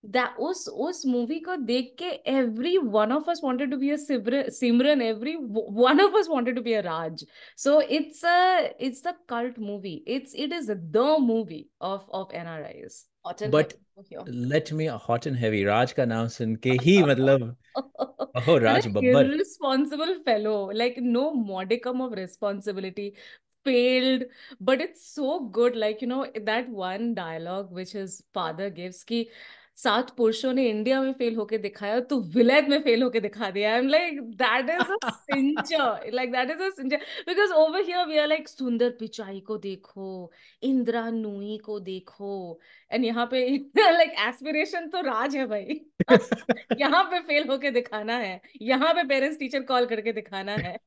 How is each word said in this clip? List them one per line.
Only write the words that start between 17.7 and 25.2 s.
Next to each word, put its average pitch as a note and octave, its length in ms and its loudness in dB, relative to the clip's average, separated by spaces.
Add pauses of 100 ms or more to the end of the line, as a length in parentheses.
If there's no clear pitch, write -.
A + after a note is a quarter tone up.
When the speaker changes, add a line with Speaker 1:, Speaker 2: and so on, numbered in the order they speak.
Speaker 2:
ओह, - 340 -8 (360)
Speaker 1:
What D3+ 160 6
Speaker 2:
Raj A2 240 6
Speaker 1:
an G2+ 60 -4
Speaker 2:
बब्बर। B3+ 380 6
Speaker 1:
irresponsible D4+ 920 -2
fellow, G#3+ 480 0
like, A#3+ 240 0
no B3+ 360 0
modicum A#3 680 -2
of B3+ 100 -6
responsibility, G3+ 1040 -6 (480)
failed, B3+ 600 2 (360)
but B3+ 220 2
it's - 340 -10
so D4+ 240 -2